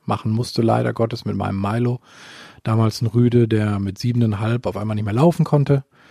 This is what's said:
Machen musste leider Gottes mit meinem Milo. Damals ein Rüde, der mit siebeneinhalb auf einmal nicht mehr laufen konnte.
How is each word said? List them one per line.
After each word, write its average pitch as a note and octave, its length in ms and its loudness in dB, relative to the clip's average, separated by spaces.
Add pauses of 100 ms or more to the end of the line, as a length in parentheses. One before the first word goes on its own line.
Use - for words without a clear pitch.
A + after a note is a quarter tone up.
Machen A2 280 -4
musste A#2 300 -2
leider A#2 300 2
Gottes A2+ 320 -4
mit G#2 120 -4
meinem G2 240 -2
Milo. A#2+ 400 -2 (640)
Damals A2+ 380 2
ein A#2+ 40 0
Rüde, A#2+ 420 4
der G#2+ 320 0
mit G2 180 -6
siebeneinhalb A#2+ 680 -2
auf F#2 100 -4
einmal G#2+ 180 -4
nicht G#2+ 100 -4
mehr G#2+ 100 -4
laufen D#3+ 300 4
konnte. C#3 400 2 (260)